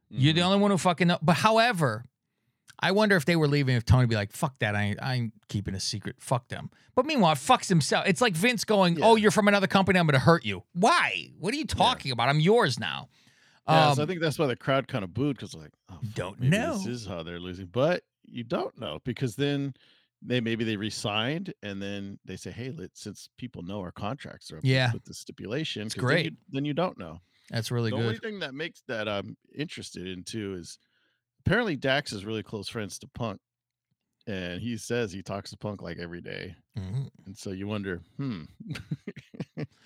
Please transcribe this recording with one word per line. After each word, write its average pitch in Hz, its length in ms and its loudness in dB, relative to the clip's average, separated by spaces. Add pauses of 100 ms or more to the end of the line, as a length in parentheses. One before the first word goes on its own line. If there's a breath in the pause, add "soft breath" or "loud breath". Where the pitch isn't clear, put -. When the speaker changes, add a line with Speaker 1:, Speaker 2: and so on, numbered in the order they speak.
Speaker 1:
you're 135 240 4
the 165 80 2
Speaker 2:
Mm-hmm. 175 80 4
Speaker 1:
only 196 100 4
one 202 140 4
who 196 60 4
fucking 180 280 2
know." 175 160 4
But 165 140 6
however, 214 680 2 (760)
I 170 100 2
wonder 202 240 4
if 165 120 4
they 175 100 4
were 156 100 4
leaving, 139 300 4
if 113 80 0
Tony 127 180 6
would 120 80 4
be 113 60 2
like, 101 160 -2
"Fuck - 260 -4
that, 104 160 0
I 104 80 0
ain't, 104 200 -2
I 131 120 -4
ain't 117 180 -4 (160)
keeping 98 280 -4
a - 40 -6
secret. 101 380 -6
Fuck - 300 -4
them." - 200 -10 (280 soft breath)
But 262 100 2
meanwhile, 196 300 4
fucks - 320 2
himself. 170 400 2
It's 190 120 2
like 233 140 4
Vince 214 300 2
going, 185 340 4
Speaker 2:
Yeah. 143 60 2
Speaker 1:
"Oh, 226 100 10
you're 214 160 6
from 202 160 4
another 202 220 4
company, 190 320 4
I'm 165 60 4
gonna 139 120 4
hurt 165 260 6
you." 98 280 -4
Why? 170 680 2
What 190 160 -4
are 294 40 -4
you 285 100 -4
Speaker 2:
Yeah. - 80 -4
Speaker 1:
talking - 340 2
about? 120 180 2
I'm 151 120 6
yours 185 400 6
now. 69 280 -6 (600 soft breath)
Speaker 2:
Yeah, 156 260 6
so 135 60 0
I - 20 2
Speaker 1:
Um, 151 60 -2
Speaker 2:
think 180 120 -4
that's 160 200 -2
why 151 80 2
the 117 80 -2
crowd 135 320 0
kinda 104 180 -4
booed, 120 320 -2
'cause, 98 160 -14
like, 78 160 -18 (200)
"Oh, 90 120 -16
fuck, 107 120 -10
Speaker 1:
Don't 92 260 -8
Speaker 2:
maybe 135 160 4
Speaker 1:
know. 269 220 -2
Speaker 2:
this 190 100 -6
is 120 180 -8
how 87 160 -8
they're 85 160 -10
losing." 90 280 -10
But 139 360 0 (220)
you - 180 -12
don't 170 380 -6
know, 80 240 -8
because 120 320 -4
then 139 380 -2 (480 soft breath)
they, 120 160 -2
maybe 113 260 -2
they 110 120 -2
re-signed, 110 840 -4
and 98 180 -8
then 98 460 -8
they 92 100 -10
say, - 140 -12
"Hey, 117 200 -10
let, 92 240 -14
since - 440 -16
people 104 240 -14
know 98 180 -8
our 87 100 -8
contracts - 600 -10
are 78 60 -16
up, - 60 -12
let's - 60 4
Speaker 1:
Yeah. 131 200 2
Speaker 2:
put 117 160 -8
the - 80 -18
stipulation," 107 720 -8
Speaker 1:
It's 107 80 -8
Speaker 2:
'cause 98 80 -8
then 123 60 0
Speaker 1:
great. 151 240 2
Speaker 2:
you, - 40 -18 (140)
then 139 160 -4
you 147 80 -4
don't 175 240 -4
know. 82 240 -14 (260)
Speaker 1:
That's 113 220 -6
really 117 200 0
Speaker 2:
The 104 60 -2
only 113 180 0
Speaker 1:
good. 113 80 -10
Speaker 2:
thing 208 180 -8
that 143 140 -8
makes 143 280 -8
that 110 260 -6
I'm 101 300 -6 (160)
interested 107 520 -10
in, 90 180 -10
too, 101 320 -8
is 85 220 -16 (600)
apparently 214 360 2
Dax 135 380 0
is 98 140 -8
really 110 160 -4
close 101 260 -10
friends 104 300 -8
to 101 100 -18
Punk, 110 320 -6 (840)
and 92 340 -6
he 117 160 -6
says 117 340 -4
he 92 120 -10
talks 98 300 -10
to - 40 -18
Punk, 104 240 -8
like, 87 160 -10
every 87 240 -10
day. 95 340 -12 (220)
Speaker 1:
Mm-hmm. 107 280 -8 (200)
Speaker 2:
And 95 140 -16
so 101 140 -12
you 95 140 -8
wonder, 98 360 -6 (160)
hmm. 120 240 -8 (160)
<laughs> - 1080 -12 (220 soft breath)